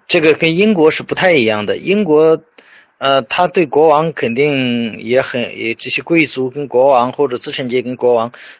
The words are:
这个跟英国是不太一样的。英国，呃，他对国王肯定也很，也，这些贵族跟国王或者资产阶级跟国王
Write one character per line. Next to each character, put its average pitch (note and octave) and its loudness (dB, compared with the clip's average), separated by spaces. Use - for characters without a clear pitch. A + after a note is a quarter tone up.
这 F3 0
个 D3+ 4
跟 E3 -2
英 G#3+ 2
国 D#3 4
是 - -8
不 - -6
太 F3+ 2
一 C3+ 2
样 G#2+ -2
的。 G2 -2
英 G3+ -2
国， D#3 2
呃， C3+ 0
他 F3 -2
对 F3 0
国 D3 2
王 D#3 2
肯 A#2 -4
定 B2 -2
也 A#2 0
很， A#2+ -8
也， A2+ -4
这 - -12
些 - -4
贵 E3 2
族 C3 -6
跟 C#3+ -10
国 B2 2
王 B2+ 2
或 C#3+ -2
者 B2 -4
资 - -10
产 B2+ -8
阶 B2 -2
级 B2 0
跟 B2 -8
国 B2 2
王 A#2 0